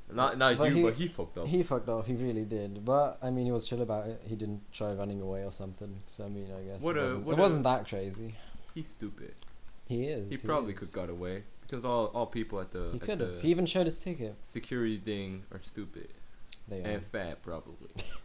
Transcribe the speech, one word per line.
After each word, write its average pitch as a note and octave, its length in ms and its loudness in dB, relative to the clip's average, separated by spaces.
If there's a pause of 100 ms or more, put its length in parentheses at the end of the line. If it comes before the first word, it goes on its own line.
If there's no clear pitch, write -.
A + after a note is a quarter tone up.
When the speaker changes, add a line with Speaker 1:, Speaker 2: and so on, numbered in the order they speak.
(120)
Speaker 1:
Not, B2+ 240 4
not C3 220 8
Speaker 2:
But D3+ 100 6
Speaker 1:
you, D3 80 6
Speaker 2:
he, E3+ 60 8
Speaker 1:
but A2+ 140 6
he E3+ 120 0
fucked - 300 -4
up. E2+ 80 0
Speaker 2:
he F3 160 4
fucked C3 260 2
up. A2+ 180 0
He B2+ 60 0
really A#2 320 0
did. G2+ 400 -4
But, C3+ 380 4
I B2+ 80 0
mean, B2+ 160 2
he B2 60 4
was A#2 140 0
chill B2 140 0
about G#2+ 280 0
it. A2+ 180 -6
He G#2+ 100 -2
didn't G#2 240 -4 (140)
try G#2 180 0
running G2 300 -2
away F#2+ 200 -2
or G2 80 -4
something. G2 540 -8
So, - 220 -8
I - 20 -6
mean, G2+ 260 -4
I F#2+ 160 -6
guess G2 120 -6
Speaker 1:
What D#3+ 160 2
Speaker 2:
it - 20 4
Speaker 1:
a, C#3 40 4
Speaker 2:
wasn't, B2+ 200 0
Speaker 1:
what D#3 80 0
Speaker 2:
it D3+ 80 6
wasn't F3 200 8
Speaker 1:
a C3 100 6
Speaker 2:
that A#2 180 2
crazy. G2 460 -4 (400)
Speaker 1:
He's D#3 140 -6
stupid. - 440 -8 (540)
Speaker 2:
He A#2+ 180 0
is, C3 240 -2
Speaker 1:
He C3+ 80 -4
Speaker 2:
he - 100 -6
Speaker 1:
probably C#3+ 260 2
Speaker 2:
is. - 60 -6
Speaker 1:
could - 140 -8
got F2+ 180 -4
away F2+ 320 -4 (200)
because A#2+ 220 -6
all, A#2+ 300 4
all A#2+ 120 2
people A2 340 -2
at F#2 100 -6
the, F2+ 220 -2
Speaker 2:
He - 60 0
Speaker 1:
at - 20 -2
Speaker 2:
could've. A#2+ 360 0
Speaker 1:
the F2 40 -8
Speaker 2:
He E3 100 6
even E3+ 160 6
showed F#3 200 4
his D#3+ 140 0
ticket. B2+ 400 -4
Speaker 1:
security A2+ 580 0
thing G2 520 -4
are F#2+ 140 -8
stupid. - 440 -8 (600)
Speaker 2:
They G2+ 100 -4
Speaker 1:
And G#2 200 0
Speaker 2:
are. - 20 -2
Speaker 1:
fat, F#2 420 -4
probably. - 460 -8 (360)